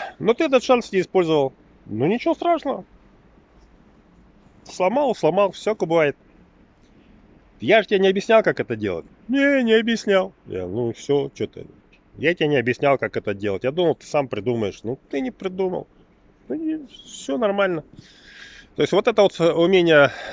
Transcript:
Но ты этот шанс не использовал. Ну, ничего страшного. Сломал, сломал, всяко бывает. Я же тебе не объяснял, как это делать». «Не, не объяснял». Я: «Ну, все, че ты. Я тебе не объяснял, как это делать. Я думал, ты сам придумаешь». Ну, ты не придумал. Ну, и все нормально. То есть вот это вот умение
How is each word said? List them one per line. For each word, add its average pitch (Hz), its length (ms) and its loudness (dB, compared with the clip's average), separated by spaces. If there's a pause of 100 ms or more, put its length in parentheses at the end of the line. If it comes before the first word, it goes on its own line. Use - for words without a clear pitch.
(180)
Но 202 160 0
ты 330 100 -2
этот 269 200 2
шанс 247 280 0
не 190 80 0
использовал. 160 520 0 (340)
Ну, 110 200 -2
ничего 240 280 0
страшного. 285 500 -4 (1800)
Сломал, 226 500 -2
сломал, 180 380 2
всяко 208 340 -4
бывает. 160 300 2 (1400)
Я 180 220 4
же - 60 -14
тебе 196 120 0
не 190 80 4
объяснял, 202 340 2
как 156 180 -2
это - 160 -6
делать». 92 280 -4 (240)
«Не, 277 340 2
не 226 120 2
объяснял». 208 580 0 (140)
Я: 92 200 -8
«Ну, 113 260 -4
все, 139 420 -2
че 104 120 -6
ты. 85 200 -16 (520)
Я 151 160 0
тебе 160 140 0
не 147 80 2
объяснял, 123 420 0
как 110 180 -6
это 104 180 -4
делать. 98 300 -4
Я 127 60 -2
думал, 160 240 0
ты - 120 -14
сам 143 220 -2
придумаешь». 107 540 -4
Ну, 120 160 -8 (120)
ты 277 100 -4
не 254 100 -6
придумал. 185 560 -6 (640)
Ну, 240 60 -8
и 311 320 -8 (180)
все - 340 -8
нормально. 196 460 -2 (920)
То - 60 0
есть 147 100 0
вот 202 160 2
это 214 140 4
вот - 180 2
умение 165 720 6 (220)